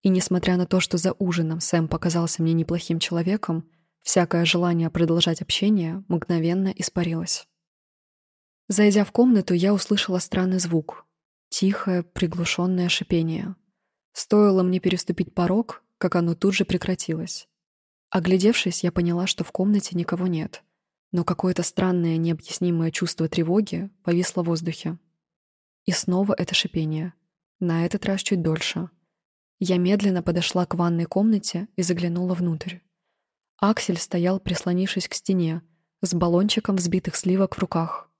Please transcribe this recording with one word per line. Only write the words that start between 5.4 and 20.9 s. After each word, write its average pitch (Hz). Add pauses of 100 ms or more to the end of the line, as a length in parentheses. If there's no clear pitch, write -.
общение 196
мгновенно 170
испарилось. 170 (1200)
Зайдя 208
в -
комнату, 233
я 185
услышала 196
странный 185
звук. 170 (420)
Тихое, 190
приглушённое 175
шипение. 165 (580)
Стоило 202
мне 180
переступить 180
порог, 185 (140)
как 180
оно 170
тут 196
же 208
прекратилось. 175 (600)
Оглядевшись, 185
я 175
поняла, 175
что -
в -
комнате 202
никого 175
нет. 165 (500)